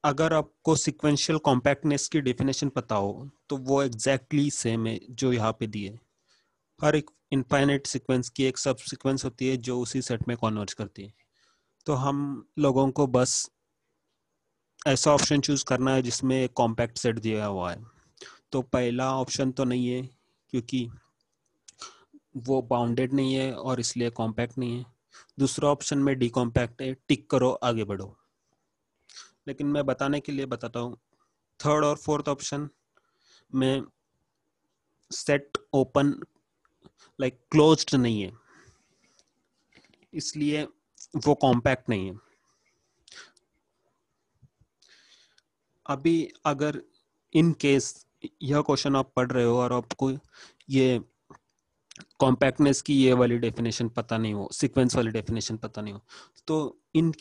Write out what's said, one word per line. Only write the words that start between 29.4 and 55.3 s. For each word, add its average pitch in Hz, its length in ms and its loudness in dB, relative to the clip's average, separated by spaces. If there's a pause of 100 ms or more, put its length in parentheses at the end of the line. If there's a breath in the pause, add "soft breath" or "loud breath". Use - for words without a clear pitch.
लेकिन 143 180 -6
मैं 143 200 0
बताने 139 340 0
के 147 120 -10
लिए 139 140 -4
बताता 120 340 -8
हूँ, 120 160 -8 (640)
थर्ड 151 240 2
और 147 120 2
फोर्थ 147 320 -2
ऑप्शन 143 400 -6 (840 soft breath)
में 131 280 2 (1300)
सेट - 460 -4 (140)
ओपन, 139 480 2 (1000 soft breath)
लाइक, 127 200 -4 (100)
क्लोज्ड 156 440 6
नहीं 117 280 2
है, 95 100 -8 (1800 soft breath)
इसलिए 151 500 -4 (520)
वो 143 180 4
कॉम्पैक्ट 127 540 2
नहीं 95 240 -2
है। 104 60 -14 (3750 loud breath)
अभी 151 460 0 (120)
अगर 147 380 -2 (540)
in 160 180 6
case - 520 2 (360)
यह 147 180 0
क्वेश्चन 139 360 2
आप 135 200 -2
पढ़ 127 160 0
रहे 123 120 2
हो 120 140 4
और 123 140 0
आपको 123 400 -2 (580 loud breath)
ये 131 340 4 (1120)
कॉम्पैक्टनेस 135 640 4
की 139 220 4
ये 127 80 8
वाली 123 260 4
डेफिनेशन 117 500 -2
पता 113 300 -4
नहीं 110 160 -2
हो, 101 180 -6
सीक्वेंस 127 440 2
वाली 113 140 0
डेफिनेशन 110 460 -6